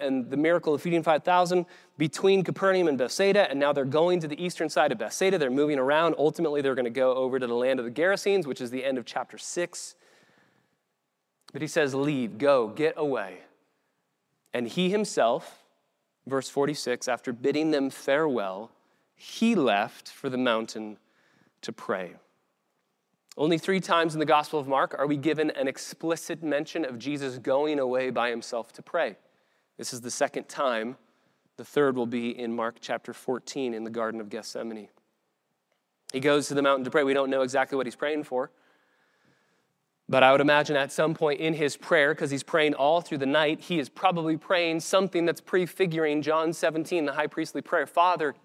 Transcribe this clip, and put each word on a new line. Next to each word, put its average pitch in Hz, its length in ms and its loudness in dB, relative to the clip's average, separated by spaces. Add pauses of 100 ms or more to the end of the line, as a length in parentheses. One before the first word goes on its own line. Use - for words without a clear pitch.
and 135 280 -2
the 135 60 -4
miracle 160 380 2
of 135 80 0
feeding 170 200 0
five 156 220 2
thousand 180 420 4 (320)
between 190 460 2
Capernaum 185 460 2
and 139 80 0
Bethsaida, 190 520 2
and 139 80 -4
now 143 140 4
they're 139 140 0
going 170 340 2
to 156 80 -4
the 147 160 -6
eastern 175 240 -4
side 151 240 2
of 120 60 -2
Bethsaida. 185 400 0
They're 139 120 2
moving 147 300 2
around. 151 380 4
Ultimately, 151 440 0
they're 135 140 2
gonna 123 140 0
go 131 240 2
over 131 260 0
to 127 80 -2
the 120 60 -2
land 127 260 0
of 117 60 -4
the 120 60 -6
Gerasenes, 190 540 0
which 127 140 -6
is 123 100 -8
the 127 140 -6
end 135 140 -2
of 117 80 -6
chapter - 320 -8
six. - 580 -8 (1600)
But 139 80 -10
he 151 80 -6
says, 143 260 2
"Leave, 131 420 -2
go, 135 300 4
get 151 300 -2
away." 107 460 -4 (1080)
And 120 140 -2
he 180 220 0
himself, 165 760 0 (640)
verse 131 220 -4
forty-six, 139 580 -2
after 123 240 -4
bidding 139 400 0
them 139 180 0
farewell, 117 840 -2 (440)
he - 400 0
left 113 540 2
for - 200 -10
the 127 80 -4
mountain 110 600 0 (640)
to - 100 -10
pray. 92 440 -6 (1200)
Only 160 200 2
three 190 240 0
times 170 320 0
in 156 80 -4
the 151 40 0
Gospel 151 360 2
of 131 80 -10
Mark 139 280 0
are 135 80 0
we 147 120 0
given 151 340 0
an 135 160 -4
explicit 160 760 -6
mention 156 440 -4
of 127 120 -10
Jesus 135 400 -6
going 143 420 0
away 127 300 -2
by 117 200 0
himself 117 420 -8
to - 100 -20
pray. 135 360 -4 (580)
This - 160 -10
is 123 80 -10
the 120 100 -10
second 131 380 -2
time. 123 480 -4 (640)
The 117 80 -16
third 139 320 2
will 120 80 0
be 120 240 -4
in 120 260 -6
Mark 117 240 -4
chapter 120 320 -6
fourteen 123 640 -6
in 110 100 -6
the 113 60 -8
Garden 113 320 -4
of 104 80 -12
Gethsemane. 110 580 -10 (1300)
He 131 80 -4
goes 143 260 2
to 143 60 -6
the 139 80 0
mountain 139 240 2
to 127 60 -6
pray. 151 120 4
We 135 100 2
don't 135 160 0
know 135 120 0
exactly 131 340 0
what 131 100 -2
he's 117 120 -10
praying 151 260 -4
for. 131 280 -6 (1600)
But 131 160 6
I 131 80 10
would 139 80 8
imagine 147 380 4
at 139 160 -2
some 160 200 2
point 151 280 0
in 160 140 0
his 143 200 -2
prayer, 156 400 2
'cause 151 160 -4
he's 139 120 -4
praying 151 320 2
all 151 260 2
through 160 160 -6
the 135 80 -2
night, 151 340 2
he 175 200 -2
is 127 100 -4
probably 165 480 0
praying 170 420 0
something 190 460 2
that's 160 160 0
prefiguring 160 800 0
John 160 320 0
seventeen, 160 520 -2
the 139 80 -4
high 151 140 -2
priestly 151 340 -6
prayer. 156 240 0
"Father, 170 480 2 (120)